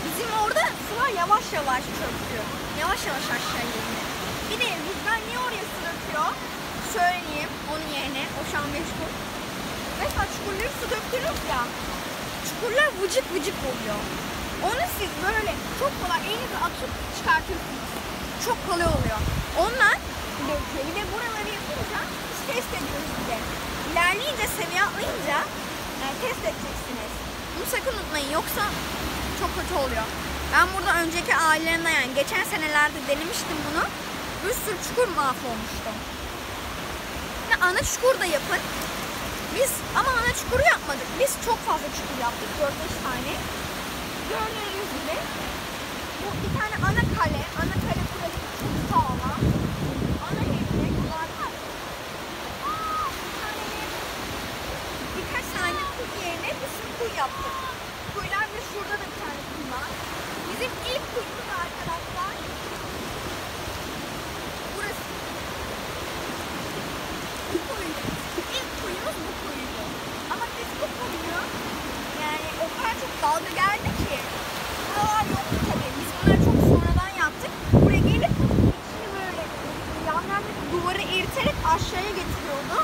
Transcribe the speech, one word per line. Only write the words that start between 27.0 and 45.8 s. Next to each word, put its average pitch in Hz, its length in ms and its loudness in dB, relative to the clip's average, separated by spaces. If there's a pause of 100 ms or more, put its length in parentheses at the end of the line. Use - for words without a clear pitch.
Bunu 370 200 -2
sakın 480 220 0
unutmayın. 294 420 -2
Yoksa 415 240 0 (800)
çok 349 180 2
kötü 349 160 -2 (100)
oluyor. 226 220 0 (480)
Ben 330 200 10
burada 381 180 4 (100)
önceki 330 340 4
aylarında, 330 640 6
yani 254 220 2
geçen 381 320 2
senelerde 302 560 4
denemiştim 311 580 0
bunu. 320 160 2 (600)
Bir 415 200 0
sürü 427 240 -2
çukur 494 300 4
mahvolmuştu. 247 760 0 (1600)
Ve - 40 8 (120)
ana 440 240 6
çukur 508 300 6
da 359 60 2 (100)
yapın. 311 260 0 (920)
Biz 508 160 4 (280)
ama 508 120 4 (100)
ana 480 200 4
çukuru 508 220 2
yapmadık. 311 460 2 (120)
Biz 554 120 4 (140)
çok 466 200 4
fazla 302 300 0
çukur - 300 -4
yaptık. 240 220 -4 (120)
Dört 285 200 2
beş 320 240 -2
tane. 262 280 -2 (1000)
Gördüğünüz 415 640 -2
gibi 294 200 -2 (1040)